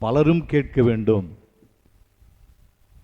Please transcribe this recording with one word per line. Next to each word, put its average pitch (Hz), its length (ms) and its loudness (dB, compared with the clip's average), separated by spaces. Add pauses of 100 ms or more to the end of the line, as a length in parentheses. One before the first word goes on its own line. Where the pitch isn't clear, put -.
பலரும் 151 440 2
கேட்க 139 360 -2
வேண்டும். 110 460 0 (1700)